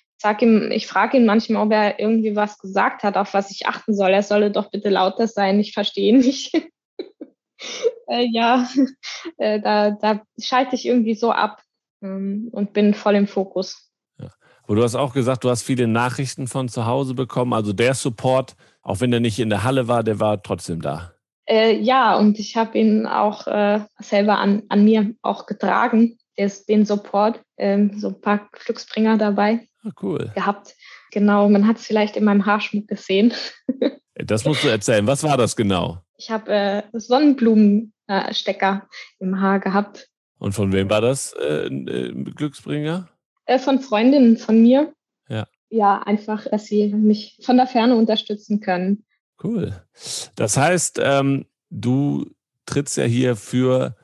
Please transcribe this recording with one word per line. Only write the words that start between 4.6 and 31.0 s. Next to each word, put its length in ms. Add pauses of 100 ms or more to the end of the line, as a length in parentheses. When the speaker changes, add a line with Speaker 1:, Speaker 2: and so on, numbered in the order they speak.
Speaker 1:
bitte 180
lauter 380
sein, 320
ich 140
verstehe 360
ihn 100
nicht. 340
<laughs> 180 (1400)
Äh, 220
ja, 380 (340)
<laughs> 360
äh, 240
da, 300
da 300 (160)
schalte 380
ich 100
irgendwie 300
so 160
ab, 300 (420)
ähm, 480
und 220
bin 200
voll 220
im 120
Fokus. 640 (300)
Speaker 2:
Ja. 100 (340)
Aber 120
du 80
hast 120
auch 180
gesagt, 320
du 40
hast 140
viele 240
Nachrichten 600
von 200
zu 180
Hause 280
bekommen. 400
Also 180
der 220
Support, 640 (280)
auch 160
wenn 100
der 120
nicht 180
in 100
der 140
Halle 240
war, 160
der 160
war 240
trotzdem 380
da. 320 (340)
Speaker 1:
Äh, 300
ja, 400
und 200
ich 200
hab 180
ihn 320
auch, 400
äh, 320 (200)
selber 380
an, 300
an 160
mir 380
auch 240
getragen, 720 (200)
des, 280
den 200
Support, 540 (180)
ähm, 400
so 120
ein 120
paar 300
Glücksbringer 680
dabei 480 (180)
Speaker 2:
Ah, 80 (120)
cool. 320
Speaker 1:
gehabt. 400 (360)